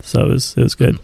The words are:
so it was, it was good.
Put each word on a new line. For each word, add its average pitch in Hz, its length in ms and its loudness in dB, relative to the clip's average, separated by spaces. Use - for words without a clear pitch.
so - 220 0
it - 40 2
was, - 280 -2
it 123 60 2
was - 120 0
good. - 280 0